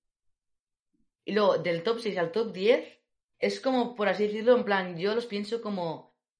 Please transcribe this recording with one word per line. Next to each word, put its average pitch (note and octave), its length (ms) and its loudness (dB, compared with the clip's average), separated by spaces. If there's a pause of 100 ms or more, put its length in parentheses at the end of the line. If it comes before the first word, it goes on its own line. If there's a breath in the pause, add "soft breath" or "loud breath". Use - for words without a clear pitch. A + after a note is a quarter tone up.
(1300)
Y - 80 -6
luego, G3+ 240 4
del E3+ 260 -2
top A#3 160 -2
seis G3 180 -4
al E3+ 140 0
top G#3+ 200 -2
diez, G3+ 460 0 (400)
es G3+ 220 -2
como, B3 360 0
por G#3 120 0
así F#3+ 200 2
decirlo, A3 280 4
en A3 100 2
plan, F#3 320 0
yo G3 160 -2
los A#3 140 -2
pienso G#3 340 -6
como, F3 540 -6 (240)